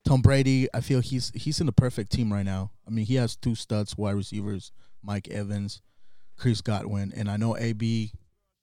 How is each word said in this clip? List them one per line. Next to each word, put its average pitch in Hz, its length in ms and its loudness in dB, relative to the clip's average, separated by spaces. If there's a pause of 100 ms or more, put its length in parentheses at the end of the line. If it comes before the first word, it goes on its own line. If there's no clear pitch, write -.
Tom 135 160 6
Brady, 135 520 6
I 117 60 -2
feel 127 220 2
he's, 127 340 -2
he's 151 240 -4
in 180 60 2
the 131 80 2
perfect 120 380 2
team 113 200 2
right 101 140 0
now. 95 260 -2 (160)
I - 20 -8
mean, 110 160 0
he 123 100 2
has 123 200 2
two 120 180 0
studs 107 440 -2
wide 101 180 0
receivers, 101 560 -4 (320)
Mike 101 240 -4
Evans, 101 540 -4 (560)
Chris 113 240 2
Godwin. 101 540 -2
And 101 140 -2
I 101 60 -2
know 113 220 0
A 117 160 0
B 113 400 -2 (500)